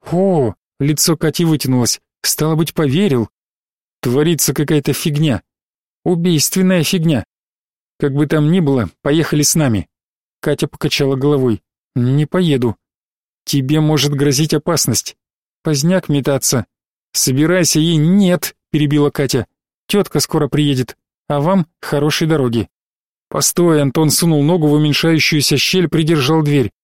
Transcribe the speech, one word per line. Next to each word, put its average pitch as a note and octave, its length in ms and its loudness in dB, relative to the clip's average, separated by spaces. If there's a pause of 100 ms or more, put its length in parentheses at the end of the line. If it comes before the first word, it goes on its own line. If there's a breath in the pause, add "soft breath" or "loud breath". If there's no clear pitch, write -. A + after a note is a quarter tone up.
«О!» — E3+ 460 0 (240)
лицо D3 380 0
Кати D#3+ 260 -2
вытянулось. B2+ 560 0 (220)
«Стало D#3 340 -2
быть, D3+ 180 -2
поверил?» C#3+ 560 0 (720)
«Творится C#3+ 520 0
какая-то D3 400 0
фигня. D3 480 -2 (640)
Убийственная F3 800 0
фигня. D#3+ 420 0 (760)
Как C#3 140 -2
бы D3 140 0
там D3+ 240 2
ни F#3 100 2
было, C3+ 280 0 (120)
поехали D3+ 400 0
с - 140 0
нами». C3 340 0 (500)
Катя - 300 -4
покачала C#3 480 -2
головой. C3 440 0 (340)
«Не C3 300 2
поеду. C#3+ 520 0 (680)
Тебе C#3+ 380 0
может D3 320 0
грозить C#3+ 400 0
опасность. D3 640 -2 (460)
Поздняк D#3+ 440 -2
метаться. C#3 580 -2 (460)
Собирайся D#3 680 0
и...» E3 160 0
«Нет», F3 580 2 (140)
перебила D3 400 0
Катя. C#3 380 -2 (400)
«Тётка F#3+ 320 -2
скоро D3+ 280 -2
приедет, C#3 500 -2 (300)
а D3 120 -2
вам F3 280 0 (140)
хорошей D3+ 460 -2
дороги». B2 420 0 (600)
«Постой», E3+ 520 0
Антон D3 280 0
сунул D#3 340 2
ногу D#3 240 2
в D3 60 4
уменьшающуюся D3+ 840 0
щель, F3+ 300 0
придержал D#3+ 540 0
дверь. C#3+ 300 0 (120)